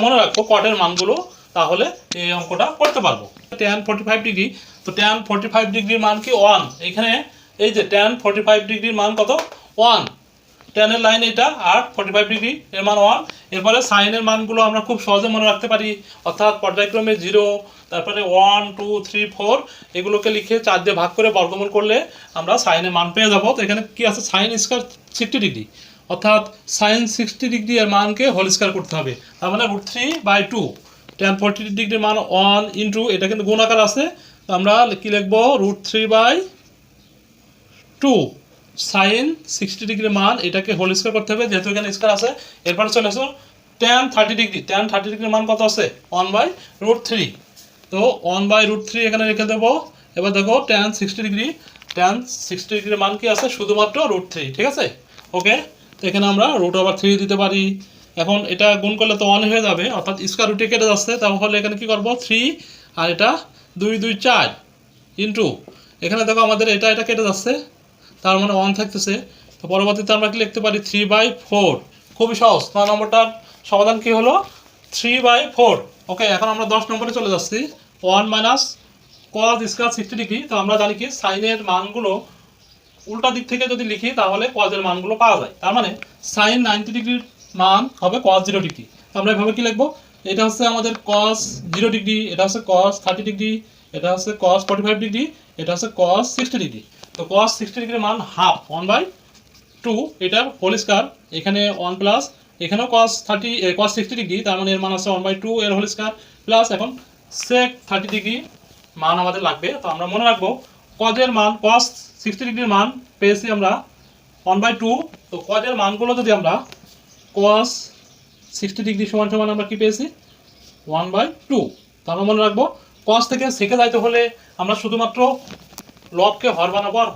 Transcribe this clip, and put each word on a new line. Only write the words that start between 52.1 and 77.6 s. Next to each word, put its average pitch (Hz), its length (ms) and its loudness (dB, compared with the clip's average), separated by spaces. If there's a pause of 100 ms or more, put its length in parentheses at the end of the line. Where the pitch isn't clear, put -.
সিক্সটি - 300 -8
ডিগ্রির 208 260 -2
মান 196 180 2
কি 240 140 -4
আছে? 226 120 0 (100)
শুধুমাত্র 208 400 0 (160)
root 185 200 -2
three, 151 240 -8
ঠিক 220 140 0
আছে? 269 140 -4 (540)
ওকে, 202 160 2 (440)
তো - 120 -10
এখানে 202 220 2
আমরা 202 140 4 (140)
root 180 200 0
over 190 200 2
three 202 220 4
দিতে 196 200 0
পারি। 196 200 2 (600)
এখন 202 160 2 (160)
এটা 208 140 4 (140)
গুণ 208 180 -2
করলে 220 200 2
তো 214 80 0
ওয়ান 202 220 4
হয়ে 220 180 2
যাবে, 175 160 0 (140)
অর্থাৎ 190 180 -4 (140)
স্কয়ার 220 200 0
রুটে 214 220 0
কেটে 220 180 2
যাচ্ছে, 202 220 0 (100)
তাহলে 208 380 2
এখানে 208 200 -4
কি 233 120 -8
করবো? 208 180 0 (140)
থ্রি, 220 160 0 (600)
আর 165 140 0
এটা 208 160 2 (460)
দুই 208 260 -2
দুই 226 120 -2 (100)
চার 220 220 4 (760)
into, 214 220 -2 (580)
এখানে 214 240 -2
দেখো 220 180 2
আমাদের 214 200 2 (100)
এটা, 202 180 0
এটা 226 160 -2
কেটে 220 180 0
যাচ্ছে, 196 240 -2 (720)
তার 190 200 4
মানে 202 160 0
ওয়ান 190 200 2
থাকতেছে। 202 360 -4 (440)
তো - 140 -14
পরবর্তীতে 202 440 0
আমরা 214 160 0
কি 226 100 -8
লিখতে 208 220 -4
পারি? 208 140 0 (100)
three 208 240 0
by 220 140 6 (220)
four। 202 240 4 (440)
খুবই 226 260 0
সহজ। 202 200 6 (120)
নয় 202 160 2
নম্বরটার 214 380 2 (420)
সমাধান 226 340 4
কি 233 140 0
হলো? 240 140 4 (600)
three 240 340 -2
by 240 140 6 (160)
four। 220 200 6 (360)
ওকে, 185 120 -2 (120)
এখন 220 180 0
আমরা 220 200 -4
দশ 220 160 2
নম্বরে 226 280 -4
চলে 214 160 -2
যাচ্ছি। 180 240 -4 (480)